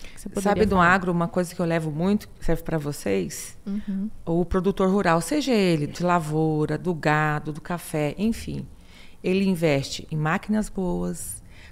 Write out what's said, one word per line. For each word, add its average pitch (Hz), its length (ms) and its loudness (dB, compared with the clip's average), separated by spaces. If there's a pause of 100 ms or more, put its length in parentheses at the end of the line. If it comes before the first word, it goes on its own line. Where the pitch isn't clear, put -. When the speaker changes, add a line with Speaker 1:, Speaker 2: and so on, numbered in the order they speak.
(140)
Speaker 1:
Que - 60 -14
você - 80 -10
poderia 202 220 -4
Speaker 2:
Sabe, 202 160 4
no 196 60 2
Speaker 1:
falar? 180 220 6
Speaker 2:
agro, 180 200 2
uma 170 160 2
coisa 180 260 -2
que - 60 -4
eu 175 40 2
levo 165 240 0
muito, 180 380 0
que - 160 -18
serve 165 200 2
pra 165 140 -2
vocês, 160 880 -4
Speaker 1:
Uhum. 202 440 -4 (160)
Speaker 2:
o 175 180 2
produtor 190 480 2
rural, 180 300 4
seja 277 320 0
ele 175 340 4
de 147 160 -6
lavoura, 156 760 2
do 156 160 -2
gado, 151 600 0
do 156 80 -10
café, 156 560 -4
enfim, 151 500 -4 (560)
ele 190 240 2
investe 160 640 2
em 160 60 -2
máquinas 196 500 0
boas, 180 760 -4 (300)